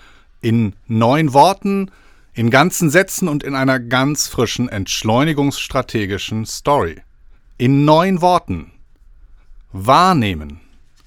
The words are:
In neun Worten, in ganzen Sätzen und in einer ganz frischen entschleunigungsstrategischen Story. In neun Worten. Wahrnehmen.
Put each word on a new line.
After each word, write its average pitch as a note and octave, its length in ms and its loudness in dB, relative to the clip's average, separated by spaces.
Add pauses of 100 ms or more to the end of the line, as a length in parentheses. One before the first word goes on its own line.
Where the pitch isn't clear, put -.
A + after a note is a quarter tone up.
(420)
In A2+ 340 0 (120)
neun B2 440 2
Worten, F#3+ 600 2 (420)
in A#2 160 0
ganzen D#3 400 2
Sätzen F#3 400 0
und D3 140 -4
in C#3 120 -8
einer C3 240 0
ganz C3 480 -2
frischen B2 400 -2
entschleunigungsstrategischen A2 1800 -2
Story. G#2 560 -2 (560)
In C#3 280 2
neun E3 340 4
Worten. D#3+ 540 -2 (960)
Wahrnehmen. G2+ 880 0 (480)